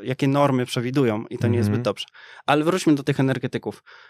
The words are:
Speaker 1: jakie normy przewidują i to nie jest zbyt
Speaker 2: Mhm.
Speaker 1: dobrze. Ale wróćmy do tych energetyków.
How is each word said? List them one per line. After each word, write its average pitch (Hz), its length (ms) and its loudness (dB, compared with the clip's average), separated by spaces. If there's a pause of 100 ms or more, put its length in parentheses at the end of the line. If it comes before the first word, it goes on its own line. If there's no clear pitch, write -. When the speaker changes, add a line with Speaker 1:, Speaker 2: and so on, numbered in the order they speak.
Speaker 1:
jakie 127 240 -2
normy 135 380 2
przewidują 123 640 -2
i - 80 -12
to 117 100 0
nie 120 100 2
jest 104 100 0
zbyt 107 100 0
Speaker 2:
Mhm. 120 60 -4
Speaker 1:
dobrze. 104 220 -4 (400)
Ale 147 180 2
wróćmy 170 320 2
do 139 80 -4
tych 139 160 -2
energetyków. 127 640 -2 (260)